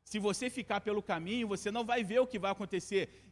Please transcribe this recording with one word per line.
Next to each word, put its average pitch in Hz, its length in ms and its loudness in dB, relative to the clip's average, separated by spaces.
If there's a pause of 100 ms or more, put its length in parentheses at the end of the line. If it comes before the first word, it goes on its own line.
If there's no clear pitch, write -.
Se - 160 -4
você 208 300 0
ficar 202 320 -2
pelo 208 200 0
caminho, 202 460 -2
você 202 240 -2
não 233 120 -2
vai 240 200 2
ver 214 160 4
o 254 80 6
que 226 120 -4
vai 190 120 2
acontecer." 190 800 -2